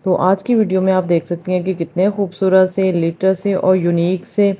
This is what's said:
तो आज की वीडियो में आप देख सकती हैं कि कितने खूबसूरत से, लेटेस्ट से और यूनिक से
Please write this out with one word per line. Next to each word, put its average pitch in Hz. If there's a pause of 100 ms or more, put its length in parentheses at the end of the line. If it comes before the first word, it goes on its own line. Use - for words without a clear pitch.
तो 185
आज 190
की 247
वीडियो 190
में 190
आप 185
देख 170
सकती 170
हैं 180
कि 185
कितने 175
खूबसूरत 190
से, 190
लेटेस्ट 175
से 202
और 185
यूनिक 175
से 202